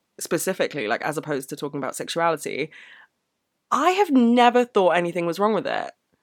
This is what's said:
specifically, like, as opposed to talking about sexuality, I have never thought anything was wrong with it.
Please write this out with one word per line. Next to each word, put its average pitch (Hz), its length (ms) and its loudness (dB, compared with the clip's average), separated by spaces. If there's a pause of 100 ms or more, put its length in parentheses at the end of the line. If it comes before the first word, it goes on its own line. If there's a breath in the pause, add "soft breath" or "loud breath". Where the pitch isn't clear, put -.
(200)
specifically, 156 680 -4
like, 113 160 -2
as 151 140 -4
opposed 143 320 -6
to 151 60 -10
talking 147 220 -8
about 135 180 -6
sexuality, 156 760 -4 (1040 loud breath)
I 302 200 2
have 370 200 2
never 240 540 6
thought 190 260 2
anything 170 340 0
was 170 140 -4
wrong 214 140 2
with 180 140 -2
it. - 240 -4 (320)